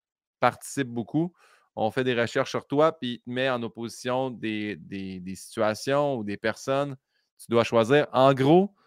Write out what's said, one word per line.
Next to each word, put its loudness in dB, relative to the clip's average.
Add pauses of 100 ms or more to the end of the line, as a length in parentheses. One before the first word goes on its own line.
(400)
participe -2
beaucoup. -4 (420)
On -2
fait -2
des 0
recherches -2
sur -6
toi, 2
puis -8
il -12
te -14
met -2
en -2
opposition -6
des, -6
des, -12
des -12
situations -2
ou -6
des -6
personnes. -4 (420)
Tu -20
dois 4
choisir. 4
En 6
gros, 4 (140)